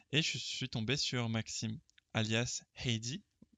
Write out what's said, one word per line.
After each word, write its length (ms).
et 100
je 160
suis 320
tombé 260
sur 320
Maxime, 520
alias 500
Heidi, 380